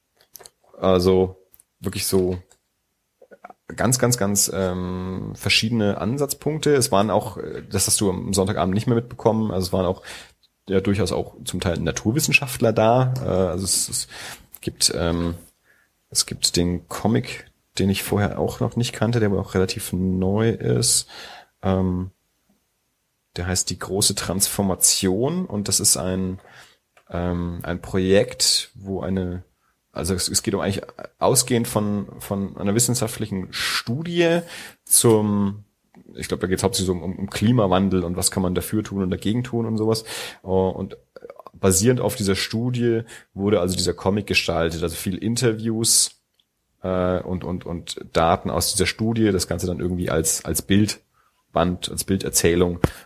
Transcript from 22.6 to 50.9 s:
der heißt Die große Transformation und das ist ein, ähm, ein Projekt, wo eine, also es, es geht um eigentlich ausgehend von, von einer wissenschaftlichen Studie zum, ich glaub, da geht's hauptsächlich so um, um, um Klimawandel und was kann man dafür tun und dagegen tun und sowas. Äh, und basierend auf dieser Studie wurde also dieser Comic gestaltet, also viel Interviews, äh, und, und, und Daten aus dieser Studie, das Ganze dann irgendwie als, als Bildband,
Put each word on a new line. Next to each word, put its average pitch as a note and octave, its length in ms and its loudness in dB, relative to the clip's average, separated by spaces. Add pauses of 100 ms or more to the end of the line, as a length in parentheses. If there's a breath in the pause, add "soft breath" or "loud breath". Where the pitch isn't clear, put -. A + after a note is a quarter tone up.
der F2 100 -4
heißt F2+ 220 -2
Die F#2 100 -6
große G2 360 0
Transformation G2 1300 0
und G#2 220 -4
das G2 120 0
ist - 180 2
ein, F#2 420 -2 (720 loud breath)
ähm, F2 540 -2
ein F2 180 -6
Projekt, - 960 2
wo G2 260 -8
eine, F2+ 420 -4 (480)
also E2 220 -4
es, F2 140 -2
es - 160 -2
geht G#2+ 100 -2
um F#2 80 0
eigentlich F#2+ 200 -2 (380)
ausgehend A#2 480 2
von, G#2 400 -2 (120)
von G2 380 -4
einer G2+ 180 0
wissenschaftlichen A2 760 -2
Studie E3+ 880 0 (440 loud breath)
zum, G#2 800 4 (500)
ich - 120 -10
glaub, - 120 -4
da F#2 80 -2
geht's F#2 160 0
hauptsächlich F#2+ 240 0
so F#2 60 0
um, F2 100 -6
um, F2+ 160 -8
um G2 100 -6
Klimawandel G2 720 2
und F2+ 140 -4
was F2+ 140 0
kann G2 120 0
man F2+ 120 0
dafür G#2 280 -2
tun G2 200 -4
und F#2 80 -2
dagegen G#2+ 320 -2
tun A#2 220 -4
und A2 120 -4
sowas. A2 260 0 (400 loud breath)
Äh, - 40 -14
und F#2+ 500 0 (560)
basierend G#2 480 4
auf G#2 140 0
dieser G2 200 0
Studie A#2 640 0 (320 loud breath)
wurde G2 260 2
also F#2 160 0
dieser F2+ 180 0
Comic G2 340 0
gestaltet, E2 560 0
also E2+ 120 -2
viel F#2 220 -4
Interviews, A2+ 960 0 (720)
äh, F#2 360 0
und, F2 240 -6
und, F2 220 -6
und - 340 -10 (140)
Daten E2 360 2
aus - 220 0
dieser - 140 2
Studie, A2 460 2
das F#2 160 0
Ganze E2+ 200 -4
dann F2 120 -4
irgendwie F2+ 320 -2
als, - 340 0
als E2 160 -2
Bildband, - 1300 0